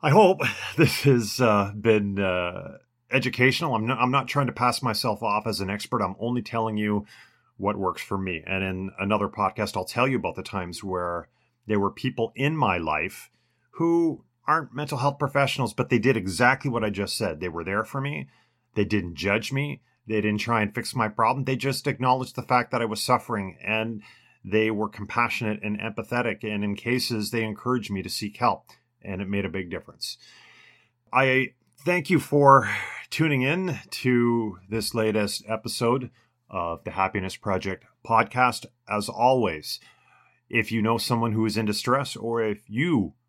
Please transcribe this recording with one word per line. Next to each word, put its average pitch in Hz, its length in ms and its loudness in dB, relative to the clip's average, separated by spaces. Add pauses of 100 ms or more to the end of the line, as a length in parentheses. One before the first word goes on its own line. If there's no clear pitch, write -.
I 151 100 2
hope 185 300 8 (180)
<laughs> - 180 -10
this - 260 4
has, 120 380 4
uh, 101 380 4
been, 104 400 2
uh, 92 600 -2 (320)
educational. 127 640 2
I'm 110 120 0
not, 123 120 0
I'm 123 120 2
not 131 180 0
trying 143 180 0
to 120 60 -4
pass 123 300 0
myself 110 400 -2
off 107 240 -2
as 110 140 -4
an 95 100 -4
expert. 104 320 -4
I'm 95 160 -4
only 120 240 -4
telling 110 340 -4
you 104 300 0 (500)
what 101 200 -2
works 92 260 -2
for - 140 -6
me. 92 300 -6
And 95 180 -2
in 95 340 -6
another 101 300 0
podcast, 101 480 -2
I'll 95 80 -4
tell 123 240 0
you 135 80 0
about 87 200 -4
the 92 60 -10
times 87 400 -8
where 87 460 -6 (380)
there 104 120 2
were 101 120 2
people - 440 -4
in 143 220 0
my 104 220 0
life 78 520 -4 (420)
who 170 520 0 (220)
aren't 151 280 0
mental 143 240 -6
health 139 200 0
professionals, 139 560 0
but - 160 -2
they 127 80 6
did 117 180 4
exactly 120 540 2
what 117 120 -2
I 107 80 0
just 98 260 -4
said. 87 220 -2
They 90 100 -4
were 82 160 -6
there 101 200 -2
for 135 160 -8
me. 143 280 -6 (460)
They 104 100 2
didn't 90 300 -2
judge 98 380 -2
me. 139 300 -4 (240)
They 107 140 0
didn't 107 180 0
try 113 240 0
and 104 120 -4
fix 120 200 -6
my 117 140 0
problem. 120 360 0
They 135 120 0
just 135 300 -4
acknowledged 131 480 0
the 123 80 -8
fact 123 300 2
that 120 100 0
I 117 40 -2
was 107 160 -4
suffering, 101 640 -2
and 110 380 -4 (420)
they 110 260 2
were 107 180 -2
compassionate 107 760 -4
and 107 160 -4
empathetic. 113 640 -4
And 104 220 -4
in 101 100 -2
cases, 117 560 -2
they 113 140 -2
encouraged 110 460 -4
me 98 120 -4
to 90 60 -8
seek 104 300 -8
help, 113 280 0 (360)
and 95 180 -8
it 98 80 -8
made 98 160 -2
a 92 60 -4
big 90 200 -6
difference. - 460 -12 (960)
I 131 420 2 (300)
thank 175 260 0
you 170 80 6
for 135 500 8 (420)
tuning 147 320 2
in 165 360 0 (120)
to 120 680 2 (100)
this 107 260 -4
latest 107 540 0
episode 120 640 -2 (380)
of 85 360 -4
the - 80 -8
Happiness 95 440 -2
Project 95 480 -4 (200)
podcast. 117 600 2 (220)
As 104 200 -2
always, 113 720 0 (680)
if 113 240 0
you 113 100 0
know 113 160 2
someone 117 340 0
who 110 140 0
is 104 100 -2
in 110 100 -2
distress, 123 500 -2
or 117 260 -4
if 107 160 -2 (100)
you 120 460 0 (140)